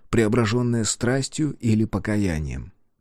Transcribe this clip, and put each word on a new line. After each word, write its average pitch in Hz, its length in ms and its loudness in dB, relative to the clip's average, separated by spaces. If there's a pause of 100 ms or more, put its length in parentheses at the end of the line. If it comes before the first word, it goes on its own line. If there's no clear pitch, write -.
преображённое 117 720 2
страстью 135 800 -2
или 110 240 2
покаянием. 82 880 -2 (280)